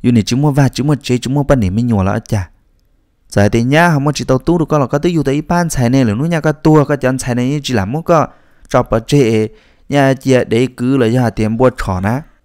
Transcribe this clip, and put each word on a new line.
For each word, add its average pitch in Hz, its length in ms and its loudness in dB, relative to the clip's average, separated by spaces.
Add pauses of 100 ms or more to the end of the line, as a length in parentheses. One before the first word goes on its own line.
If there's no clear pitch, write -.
Yêu 123 100 0
này 113 120 2
chúng 123 180 -2
mua 147 100 2
va, 135 180 2
chúng 131 180 -4
mua 151 80 2
chế, 123 220 -4
chúng 123 160 -4
mua 143 100 0
bán 139 160 2
này 98 100 0
mới 110 140 -2
nhùa 110 200 0
là 101 160 -2
chả. 101 300 -6 (800)
Giờ 101 200 2
thì 117 140 0
nhá, 151 260 2
không 143 160 0
có 151 60 0
chỉ 139 140 -6
tao 131 120 0
tu 165 200 0
được 160 120 0
có 151 100 0
là 127 80 -2
có 151 100 -4
tới 175 140 0
yêu 160 120 -2
tới 139 180 -2
ban 175 280 -2
xài 123 200 0
này 131 160 4
là 104 80 0
nó 127 120 -4
nhá 165 160 -2
có 156 100 0
tua, 151 340 4
có 147 100 -2
chẳng 131 220 -2
xài 127 180 -4
này 127 280 -2
chỉ 131 100 -6
làm 101 180 -2
mất 151 140 -6
có 160 220 2 (420)
cho 123 140 0
bà 113 160 -2
chế 110 480 2 (420)
nhà 135 240 2
chị 135 220 0 (120)
để 123 200 0 (100)
cứ 131 200 0
là 117 100 2
do 120 220 0
tiền 110 280 -4
mua 127 120 4
trò 95 300 -6
ná. 110 220 -4 (240)